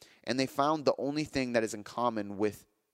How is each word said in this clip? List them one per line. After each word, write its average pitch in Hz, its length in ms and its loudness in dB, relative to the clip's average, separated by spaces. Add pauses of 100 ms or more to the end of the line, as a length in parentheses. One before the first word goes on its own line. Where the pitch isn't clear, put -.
(240)
and 120 120 -2
they 131 80 2
found 143 380 0
the 123 140 4
only 147 260 -2
thing 127 300 -2
that 113 100 4
is 107 100 -2
in 104 120 -10
common 107 520 -2
with 104 280 -2 (280)